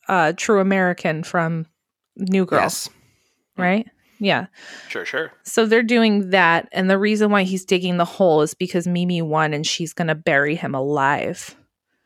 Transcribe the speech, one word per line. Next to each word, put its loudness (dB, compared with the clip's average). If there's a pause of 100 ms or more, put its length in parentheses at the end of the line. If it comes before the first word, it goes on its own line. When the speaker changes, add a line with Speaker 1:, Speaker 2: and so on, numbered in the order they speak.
Speaker 1:
uh, 2
True 2
American 0
from -4 (520)
New 0
Girl. 2
Speaker 2:
Yes. -4 (680)
Speaker 1:
Right? 0 (320)
Yeah. 0 (420)
Speaker 3:
Sure, -10
sure. -8 (120)
Speaker 1:
So 0
they're 4
doing 2
that, 4
and 0
the 2
reason 2
why 2
he's -4
digging 0
the 2
hole 2
is -2
because -4
Mimi -2
won, -2
and -4
she's -6
gonna -2
bury 0
him -6
alive. -2 (500)